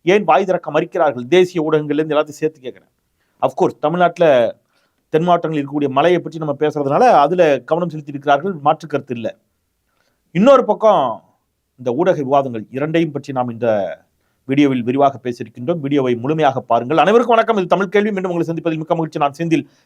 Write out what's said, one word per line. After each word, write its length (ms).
ஏன் 220
வாய் 200
திறக்க 260
மறுக்கிறார்கள்? 580
தேசிய 420
ஊடகங்கள்ல 240
இருந்து 200
எல்லாத்தையும் 260
சேர்த்து 200
கேட்கிறேன். 280
Of 180
course, 200
தமிழ்நாட்டுல 760
தென் 140
மாவட்டங்களில் 440
இருக்கக்கூடிய 220
மழையை 320
பற்றி 180
நம்ம 200
பேசுறதுனால 400
அதுல 640
கவனம் 280
செலுத்தி 220
இருக்கிறார்கள், 420
மாற்று 360
கருத்து 260
இல்ல. 220
இன்னொரு 340
பக்கம், 600
இந்த 160
ஊடக 300
விவாதங்கள் 480
இரண்டையும் 400
பற்றி 220
நாம் 160
இந்த 500
வீடியோவில் 380
விரிவாக 400
பேசியிருக்கின்றோம். 560
வீடியோவை 360
முழுமையாக 460
பாருங்கள். 360
அனைவருக்கும் 380
வணக்கம். 240
இது 80
தமிழ் 220
கேள்வி. 240
மீண்டும் 200
உங்களை 220
சந்திப்பதில் 240
மிக்க 160
மகிழ்ச்சி. 240
நான் 200
செந்தில். 260